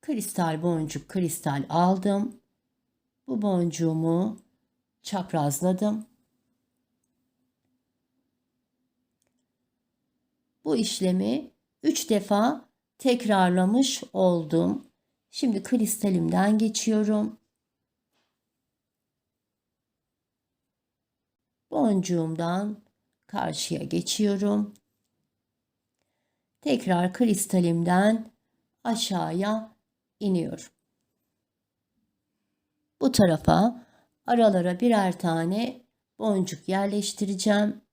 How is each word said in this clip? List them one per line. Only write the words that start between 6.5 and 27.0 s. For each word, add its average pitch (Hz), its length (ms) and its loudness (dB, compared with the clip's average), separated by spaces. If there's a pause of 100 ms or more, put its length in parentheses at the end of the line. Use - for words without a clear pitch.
Bu 302 120 0
işlemi 208 760 -2 (320)
üç 320 260 -2
defa 214 600 0 (280)
tekrarlamış 208 1040 2 (100)
oldum. 175 760 0 (440)
Şimdi 208 320 -2
kristalimden 202 960 0
geçiyorum. 214 800 0 (4000)
Boncuğumdan 180 1120 0 (460)
karşıya - 560 -6
geçiyorum. 202 880 -2 (1900)
Tekrar 185 520 0